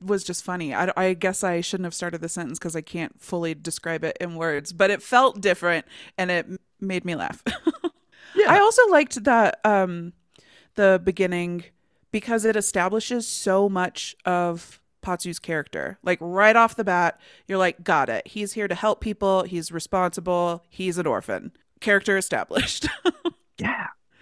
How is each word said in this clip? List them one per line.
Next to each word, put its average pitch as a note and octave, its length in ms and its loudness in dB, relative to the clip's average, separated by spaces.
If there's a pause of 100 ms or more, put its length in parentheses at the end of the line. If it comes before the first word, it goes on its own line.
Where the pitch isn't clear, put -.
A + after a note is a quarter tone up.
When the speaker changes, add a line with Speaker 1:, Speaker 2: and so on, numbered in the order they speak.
Speaker 1:
was F#3+ 220 -2
just - 200 -8
funny. E3+ 300 -6
I, F3+ 220 0
I F#3 180 2
guess F#3 300 -4
I F3 180 0
shouldn't F#3 240 -6
have E3+ 100 -8
started E3 260 -8
the E3 80 -8
sentence D#3+ 300 -8
'cause E3 160 -8
I D#3+ 60 -6
can't - 380 -10
fully E3+ 360 -4
describe D#3+ 480 -8
it D#3+ 180 -4
in F3 140 -8
words, D#3+ 360 -4
but F#3+ 200 2
it G3 100 -2
felt B3 400 4
different, F3 440 0 (320)
and F3+ 120 0
it F3 180 0
m-, F#3 120 -12 (200)
made F#3 260 -4
me F3 100 -2
laugh. - 320 -6
<laughs> A#3 60 -4 (800)
Speaker 2:
Yeah. G4+ 160 6
Speaker 1:
I - 80 8
also A4+ 280 6
liked D4 380 4
that, A#3 380 4
um, F#3 500 0 (600)
the F#3+ 280 6
beginning, F3 600 -2 (460)
because A3 340 -2
it A3 100 2
establishes G#3+ 720 -2
so G3 420 2
much - 460 -4 (100)
of F3 540 -2 (240)
Patsu's F3 340 -6
character. C#3 640 -6
Like, F3+ 200 0
right F#3+ 340 4
off A3+ 200 4
the A3+ 80 -4
bat, F3+ 360 2 (280)
you're G3 120 -2
like, F3+ 240 0
"Got D#3 260 4
it. A2+ 160 -4
He's G#3 280 -8
here G#3 140 -4
to F#3+ 60 -2
help G#3+ 280 0
people. G3 420 0
He's F3 280 -6
responsible. F3 1000 -2
He's F#3 280 -4
an F3 80 -2
orphan." A2 460 -4 (280)
Character G3+ 380 2
established. - 680 -4 (160)
<laughs> - 560 -6
Speaker 2:
Yeah. - 280 -6 (340)